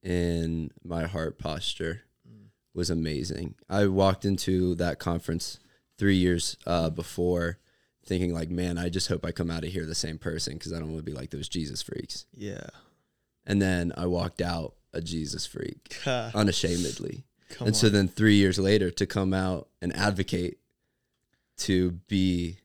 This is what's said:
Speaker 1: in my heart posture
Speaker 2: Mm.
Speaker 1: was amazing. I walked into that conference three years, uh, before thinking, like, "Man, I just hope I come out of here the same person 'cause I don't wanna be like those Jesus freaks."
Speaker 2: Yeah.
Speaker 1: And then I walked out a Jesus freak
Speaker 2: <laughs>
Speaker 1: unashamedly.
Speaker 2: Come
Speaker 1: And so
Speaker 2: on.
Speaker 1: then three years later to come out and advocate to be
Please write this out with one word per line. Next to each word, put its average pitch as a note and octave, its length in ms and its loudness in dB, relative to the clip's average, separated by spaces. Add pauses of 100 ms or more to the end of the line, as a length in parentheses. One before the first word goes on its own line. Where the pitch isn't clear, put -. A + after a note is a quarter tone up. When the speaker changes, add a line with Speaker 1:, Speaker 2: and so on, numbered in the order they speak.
Speaker 1:
in E2+ 680 0 (140)
my E2+ 220 -4
heart D#2+ 320 -4
posture D#2 640 -6 (260)
Speaker 2:
Mm. G#2 200 -20 (260)
Speaker 1:
was F2 160 -2
amazing. D#2+ 640 -4 (140)
I G2+ 180 4
walked F#2+ 380 4
into F#2 520 2
that F2 220 -2
conference E2+ 600 -4 (400)
three G2+ 180 4
years, F2+ 400 2 (100)
uh, E2 240 0
before F2 680 -2 (460)
thinking, F2+ 280 0
like, E2 180 -4
"Man, F2 280 -2
I F2 100 -2
just F2 200 -2
hope E2 160 -2
I E2+ 80 -4
come E2+ 180 -4
out E2 140 -4
of E2+ 80 -6
here F2+ 120 -6
the D#2+ 100 -8
same D#2+ 240 -4
person D#2+ 400 -6
'cause E2+ 140 -10
I E2+ 60 -6
don't D#2+ 120 -8
wanna D#2+ 120 -8
be D#2 100 -8
like B1+ 180 -10
those C#2+ 180 -10
Jesus D#2 340 -6
freaks." - 420 -12 (100)
Speaker 2:
Yeah. - 340 -12 (760)
Speaker 1:
And G2+ 160 4
then F2 360 2
I F2+ 100 -4
walked F2 340 -2
out F2 340 -4 (180)
a E2 80 -6
Jesus D#2+ 460 -6
freak - 560 -12
Speaker 2:
<laughs> - 40 -4
Speaker 1:
unashamedly. G#2 1160 0 (260)
Speaker 2:
Come - 180 0
Speaker 1:
And G#2 80 4
so A2+ 120 6
Speaker 2:
on. G2+ 40 6
Speaker 1:
then G2 160 4
three G#2 280 6
years F#2+ 220 6
later G2 320 4
to G2 160 0
come F#2+ 280 0
out F#2 340 -2 (140)
and F2 120 -2
advocate F#2+ 640 0 (1000)
to F2+ 340 4 (160)
be F2+ 560 2